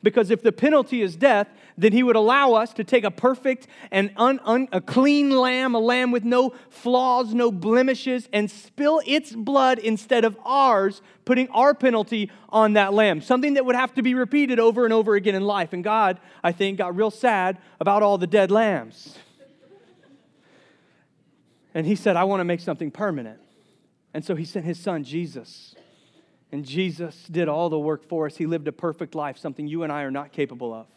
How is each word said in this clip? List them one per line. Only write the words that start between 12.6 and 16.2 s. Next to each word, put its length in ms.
that 200
lamb, 260
something 340
that 120
would 100
have 160
to 100
be 120
repeated 460
over 240
and 100
over 220
again 180
in 80
life. 300
And 100
God, 380